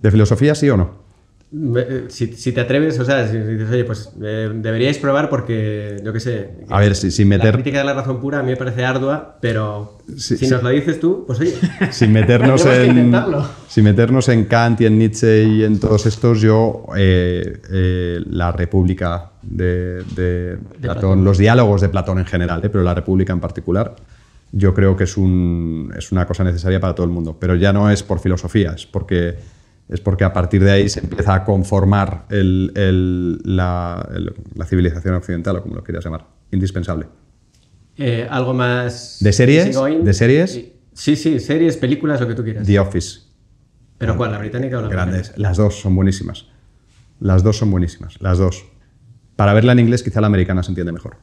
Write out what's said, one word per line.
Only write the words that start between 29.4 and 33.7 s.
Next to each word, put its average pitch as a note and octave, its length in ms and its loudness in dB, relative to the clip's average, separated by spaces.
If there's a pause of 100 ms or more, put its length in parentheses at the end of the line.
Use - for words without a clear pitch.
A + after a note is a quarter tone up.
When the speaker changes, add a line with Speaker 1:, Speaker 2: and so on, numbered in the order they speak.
Speaker 1:
es F2+ 100 -6
porque F#2+ 260 -2
a F#2 60 0
partir F#2 320 0
de G2 80 6
ahí G2+ 180 2
se - 100 -6
empieza - 340 -2
a F#2+ 100 0
conformar G2 880 0
el, F#2+ 460 0
el, F#2 680 0
la, F2+ 680 -4